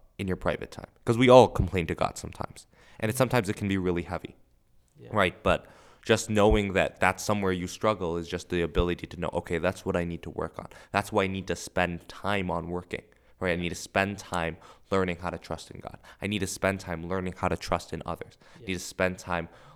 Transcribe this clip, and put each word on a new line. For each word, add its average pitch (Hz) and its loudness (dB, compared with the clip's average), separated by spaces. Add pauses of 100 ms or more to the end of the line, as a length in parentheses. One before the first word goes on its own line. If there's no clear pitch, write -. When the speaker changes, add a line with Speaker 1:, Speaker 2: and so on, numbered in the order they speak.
(180)
Speaker 1:
in 101 -6
your 90 -2
private - -4
time. - -16 (180)
'Cause 113 2
we 127 6
all 123 12
complain 92 0
to 85 -2
God - -2
sometimes. - -12 (340)
And 110 -2
it, 123 -4
sometimes 123 2
it 104 -2
can 104 -4
be 95 2
really 90 0
heavy, - -10 (640)
Speaker 2:
Yeah. 120 -20
Speaker 1:
right? 95 2
But 87 2 (380)
just - 2
knowing 104 4
that 87 2
that's 95 2
somewhere 98 0
you 90 -2
struggle 90 -2
is 82 -6
just 87 -8
the 90 0
ability 85 0
to - -12
know, 85 -4
"Okay, 87 -2
that's 87 -2
what 92 0
I 87 0
need 85 -8
to 85 -12
work - -8
on. - -10 (240)
That's 101 0
why 101 2
I - 0
need 92 -4
to 87 -2
spend 87 -2
time 95 -4
on 85 -4
working, 87 -8 (380)
right? 92 0
I 85 0
need 87 -2
to 80 -6
spend 98 -2
time 85 -6 (320)
learning 92 0
how 87 -6
to 85 -6
trust - -12
in - -18
God. - -14 (240)
I - -4
need 104 -2
to 92 -4
spend 95 -2
time 85 -8
learning 92 -4
how 92 0
to 85 -2
trust - -4
in 85 -6
others. - -10
I - -20
Speaker 2:
Yeah. - -16
Speaker 1:
need 92 -4
to 90 -4
spend 92 -2
time 85 -4 (260)